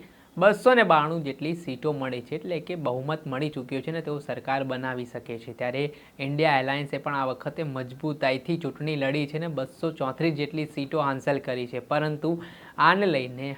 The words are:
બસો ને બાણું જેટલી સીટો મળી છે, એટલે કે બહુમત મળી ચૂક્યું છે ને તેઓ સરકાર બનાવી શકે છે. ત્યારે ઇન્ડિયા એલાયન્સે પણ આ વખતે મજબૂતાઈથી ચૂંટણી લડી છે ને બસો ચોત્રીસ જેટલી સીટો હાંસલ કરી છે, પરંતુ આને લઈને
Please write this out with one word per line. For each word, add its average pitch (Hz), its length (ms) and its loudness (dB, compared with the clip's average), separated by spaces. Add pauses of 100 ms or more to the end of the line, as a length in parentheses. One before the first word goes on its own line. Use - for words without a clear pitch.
(360)
બસો 208 380 6
ને 233 100 8
બાણું 160 380 6
જેટલી 147 320 -2
સીટો 151 380 -4
મળી 131 300 -4
છે, - 140 -6
એટલે 175 240 -4
કે 180 160 -8
બહુમત 143 500 -2
મળી 143 240 -2
ચૂક્યું 131 320 -4
છે 160 100 -4
ને 165 100 -2
તેઓ 147 160 -4
સરકાર 135 460 -2
બનાવી 127 400 -4
શકે 120 340 -10
છે. 113 140 -12
ત્યારે 123 300 -2 (360)
ઇન્ડિયા 143 440 2
એલાયન્સે 139 360 -2
પણ 143 160 -4
આ 135 140 0
વખતે 147 380 -4
મજબૂતાઈથી 135 920 -2
ચૂંટણી 151 380 -4
લડી 143 300 0
છે 151 120 -6
ને 170 100 -4
બસો 147 440 -4
ચોત્રીસ 151 420 0
જેટલી 147 320 -2
સીટો 143 400 -2
હાંસલ 135 320 0
કરી 127 300 -4
છે, 123 240 -8
પરંતુ 151 400 0 (460)
આને 185 280 6
લઈને 135 520 0